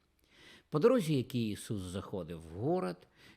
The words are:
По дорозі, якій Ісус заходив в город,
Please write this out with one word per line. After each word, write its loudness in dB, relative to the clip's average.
По 0
дорозі, 6
якій 0
Ісус -4
заходив -8
в -16
город, -4